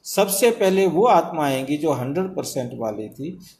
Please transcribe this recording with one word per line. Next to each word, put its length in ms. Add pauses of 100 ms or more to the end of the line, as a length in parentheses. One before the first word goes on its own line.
सबसे 460
पहले 360
वो 200
आत्मा 400
आएंगी 300
जो 160
हंड्रेड 440
परसेंट 380
वाली 340
थी, 300 (220)